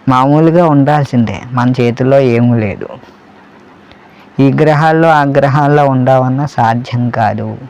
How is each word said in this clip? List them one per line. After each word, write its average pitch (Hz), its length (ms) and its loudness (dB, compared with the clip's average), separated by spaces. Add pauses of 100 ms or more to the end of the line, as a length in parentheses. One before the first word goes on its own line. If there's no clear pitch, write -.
మామూలుగా 151 580 2
ఉండాల్సిందే, 139 760 0 (120)
మన 123 280 0
చేతుల్లో 127 380 0
ఏమీ 120 420 2
లేదు. 98 280 -8 (1500)
ఈ 135 120 2
గ్రహాల్లో 156 580 2
ఆ 151 120 2
గ్రహాల్లో 143 640 0
ఉండవన్నా 131 600 0
సాధ్యం 120 640 -2
కాదు. 110 460 -4 (140)